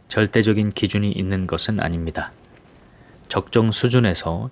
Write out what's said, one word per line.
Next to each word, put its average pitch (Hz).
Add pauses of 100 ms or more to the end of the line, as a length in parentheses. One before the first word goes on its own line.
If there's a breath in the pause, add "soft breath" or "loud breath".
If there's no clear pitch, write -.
절대적인 107
기준이 104
있는 95
것은 95
아닙니다. 82 (960 soft breath)
적정 113
수준에서 113